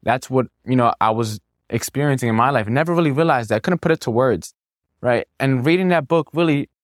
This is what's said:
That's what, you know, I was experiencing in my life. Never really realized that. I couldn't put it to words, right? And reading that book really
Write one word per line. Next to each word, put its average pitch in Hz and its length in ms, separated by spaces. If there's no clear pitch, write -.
That's 127 260
what, 127 160
you 127 120
know, 120 240
I 110 100
was 110 300
experiencing 131 580
in 110 80
my 123 140
life. 113 180
Never 160 260
really 165 160
realized 135 400
that. 110 60
I - 20
couldn't - 220
put 165 100
it 160 120
to 123 100
words, 120 420
right? 120 260
And 131 260
reading 180 220
that 165 180
book 165 260
really 151 380